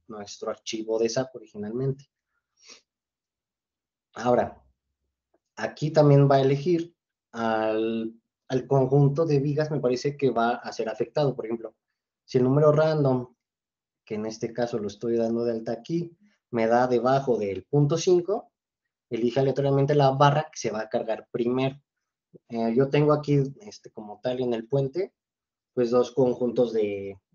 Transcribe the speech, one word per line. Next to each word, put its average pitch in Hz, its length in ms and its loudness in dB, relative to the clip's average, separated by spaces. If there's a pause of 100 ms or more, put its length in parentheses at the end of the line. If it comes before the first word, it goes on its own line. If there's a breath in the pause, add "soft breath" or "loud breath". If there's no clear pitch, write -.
nuestro 107 440 -12
archivo 110 480 -6
de 113 100 0
sap 131 260 -6
originalmente. 123 760 -8 (2000 loud breath)
Ahora, 113 500 -2 (920)
aquí 147 340 -6
también 143 400 6
va 139 60 4
a 139 60 4
elegir 151 520 0 (380)
al, 113 840 -2 (340)
al 131 200 -4
conjunto 139 580 2
de 147 140 2
vigas, 147 320 -2
me 147 80 -2
parece 127 360 -2
que 139 140 0
va 117 220 0
a 117 200 -8
ser 110 160 -6
afectado. 123 480 -2
Por 113 120 -8
ejemplo, 113 280 -8 (500)
si - 120 0
el 123 60 4
número 147 280 4
random, 147 600 0 (720)
que - 80 -10
en 107 140 -6
este 113 260 -8
caso 120 240 -4
lo 104 100 -6
estoy 117 300 -4
dando 117 280 -2
de 120 80 -2
alta 113 180 -8
aquí, 165 440 -6 (360 soft breath)
me 113 160 0
da 120 180 4
debajo 127 540 2
del 98 240 -4
punto 147 340 2
cinco, 180 540 0 (580)
elige 117 300 0
aleatoriamente 139 560 2
la 139 160 6
barra 143 320 4
que - 160 -16
se 117 100 -4
va 107 120 -6
a 110 80 -10
cargar 110 420 -6
primero, 127 500 -2 (680)
eh, 113 260 -2
yo 135 140 2
tengo 147 240 4
aquí, 143 280 0 (200)
este, - 300 -20
como 107 300 -18
tal 127 200 -4
en 123 120 -2
el 113 140 -6
puente, 139 460 -4 (600)
pues, 123 180 0
dos 123 200 2
conjuntos 120 640 0
de, 98 440 -4 (180)